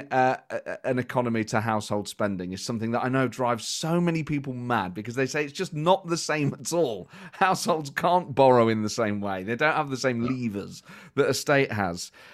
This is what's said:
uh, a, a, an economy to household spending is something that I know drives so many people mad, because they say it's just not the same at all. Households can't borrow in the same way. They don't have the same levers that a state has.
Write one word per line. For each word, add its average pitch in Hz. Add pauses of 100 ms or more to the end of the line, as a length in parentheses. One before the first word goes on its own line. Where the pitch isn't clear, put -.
(120)
uh, 131 (140)
a, -
a, -
an 127
economy 120
to 110
household 107
spending 92
is 95
something 113
that 120
I -
know 127
drives 120
so 170
many 165
people 143
mad, 120
because 110
they 135
say 151
it's 143
just 180
not 170
the 170
same 147
at 127
all. 120 (220)
Households 180
can't 170
borrow 123
in 110
the 107
same 104
way. 95
They 110
don't 151
have 147
the 135
same 120
levers 113 (320)
that 135
a 135
state 139
has. 92 (220)